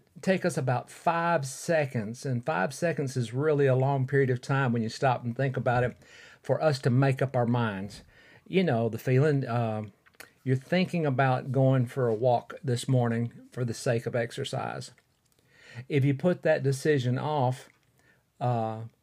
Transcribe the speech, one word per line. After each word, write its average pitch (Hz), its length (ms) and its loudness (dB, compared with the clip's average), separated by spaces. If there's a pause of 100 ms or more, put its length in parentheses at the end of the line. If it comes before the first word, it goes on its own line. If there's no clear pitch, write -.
(220)
take 185 240 0
us 175 120 -2
about 127 320 -2
five 170 560 0
seconds. 131 800 -2
And 123 200 -4
five 131 280 -2
seconds 151 440 -4
is 113 160 -4
really 143 320 2
a 131 100 4
long 131 320 0
period 139 220 2
of 123 100 0
time 135 320 0
when 117 100 0
you 110 60 -2
stop 123 380 -2
and 117 100 -4
think 131 220 -2
about 123 260 2
it 123 140 -4 (440)
for 135 220 -2
us 151 160 2
to 139 100 0
make 131 320 2
up 135 140 -2
our 120 120 2
minds. 107 560 -2 (440)
You 180 160 0
know, 117 240 2
the 110 100 -4
feeling, 135 480 2
uh, 113 380 -2 (640)
you're 131 100 2
thinking 175 500 -2
about 131 460 0
going 131 340 4
for 127 220 -2
a 113 60 2
walk 120 400 0 (100)
this 120 240 -2
morning 120 460 2 (180)
for 123 140 -6
the 113 80 -4
sake 117 320 -2
of 113 100 -4
exercise. - 760 -6 (1000)
If 139 160 4
you 143 80 4
put 175 300 0
that 156 200 2
decision 131 540 0
off, 131 500 0 (720)
uh, 113 420 -2 (220)